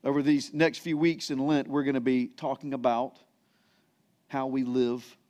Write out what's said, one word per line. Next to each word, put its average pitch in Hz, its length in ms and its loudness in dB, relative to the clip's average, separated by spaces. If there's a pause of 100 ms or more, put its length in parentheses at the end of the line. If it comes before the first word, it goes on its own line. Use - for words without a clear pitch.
Over 143 180 0
these 139 320 2
next 151 260 2
few 160 180 -4
weeks 165 340 0
in 135 80 -2
Lent, 143 280 2
we're 143 160 -2
gonna 135 180 0
be 123 260 2
talking 135 460 -6
about 123 440 0 (1080)
how 135 200 -4
we 131 160 0
live 123 540 0 (120)